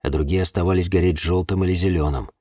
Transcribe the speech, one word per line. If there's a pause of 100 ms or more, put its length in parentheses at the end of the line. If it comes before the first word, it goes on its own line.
а
другие
оставались
гореть
жёлтым
или
зелёным. (100)